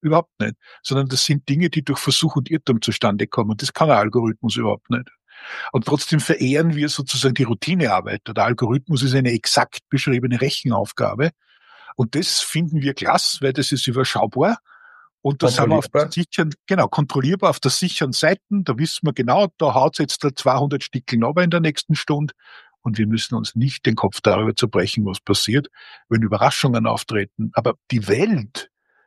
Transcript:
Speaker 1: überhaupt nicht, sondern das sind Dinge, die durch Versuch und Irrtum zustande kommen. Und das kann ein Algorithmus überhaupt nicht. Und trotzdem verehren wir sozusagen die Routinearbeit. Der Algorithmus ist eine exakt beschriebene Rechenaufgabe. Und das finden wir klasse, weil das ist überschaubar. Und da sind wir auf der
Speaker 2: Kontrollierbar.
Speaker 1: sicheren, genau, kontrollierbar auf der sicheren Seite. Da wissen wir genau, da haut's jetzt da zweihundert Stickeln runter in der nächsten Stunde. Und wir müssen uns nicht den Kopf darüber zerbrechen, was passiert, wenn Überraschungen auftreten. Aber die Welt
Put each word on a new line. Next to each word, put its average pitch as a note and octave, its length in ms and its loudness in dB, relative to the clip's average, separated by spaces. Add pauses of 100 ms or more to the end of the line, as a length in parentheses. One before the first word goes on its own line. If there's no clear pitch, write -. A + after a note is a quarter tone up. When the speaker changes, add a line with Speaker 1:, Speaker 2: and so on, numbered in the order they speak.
Speaker 1:
überhaupt D#3 400 0
nicht, G#2+ 140 -4 (280)
sondern C3+ 240 0
das B2+ 180 0
sind C#3+ 240 0
Dinge, D#3+ 220 2
die D3+ 140 -2
durch C#3 160 -2
Versuch - 340 0
und C3 160 -4
Irrtum C3 320 0
zustande G2+ 460 0
kommen. G#2+ 220 -2
Und G#2+ 120 -4
das C3+ 100 -6
kann D#3+ 180 2
ein B2+ 60 6
Algorithmus A2 600 0
überhaupt A2 340 0
nicht. B2 180 0 (640)
Und C3 140 0
trotzdem D3 340 2
verehren D3+ 540 2
wir D3 140 0
sozusagen C3 460 0
die C3+ 100 2
Routinearbeit. A#2 800 0
Der G#2+ 180 0
Algorithmus B2 580 0
ist C3 120 2
eine B2+ 180 2
exakt - 560 -2
beschriebene B2 520 0
Rechenaufgabe. A#2 920 -2 (640)
Und B2 200 -2
das - 240 -2
finden D#3 420 -2
wir C3+ 120 0
klasse, - 460 -2
weil C3+ 120 0
das C3+ 200 -2
ist C3+ 140 -2
überschaubar. C3 720 0 (640)
Und C#3 200 0
da C3+ 40 6
sind A#2+ 200 2
wir G#2+ 80 4
auf - 100 0
der D3 160 2
Speaker 2:
Kontrollierbar. D#3+ 100 -6
Speaker 1:
sicheren, E3 420 -2 (120)
genau, F3 220 2
kontrollierbar D3+ 640 0
auf - 100 -2
der C3+ 100 0
sicheren E3 420 -2
Seite. E3+ 380 0
Da F3+ 260 0
wissen D#3 300 -2
wir C#3+ 60 0
genau, C#3 340 2 (100)
da D3 180 2
haut's C3+ 240 2
jetzt - 260 -2
da C#3 100 0
zweihundert C3+ 480 0
Stickeln A#2 400 -2
runter D#3 220 2
in F3 60 2
der E3+ 100 2
nächsten D#3 340 -2
Stunde. D3 400 -2 (460)
Und A2 180 -4
wir G#2+ 80 2
müssen A2 300 -2
uns A2 180 -6
nicht B2+ 320 -2
den A2+ 80 2
Kopf - 260 -4
darüber G#2+ 360 2
zerbrechen, G#2 500 0
was F2+ 140 -6
passiert, A#2 480 0 (400)
wenn A2+ 140 2
Überraschungen A2 640 2
auftreten. A2 640 -4
Aber A#2 200 0 (180)
die G#2+ 160 0
Welt B2+ 640 0 (360)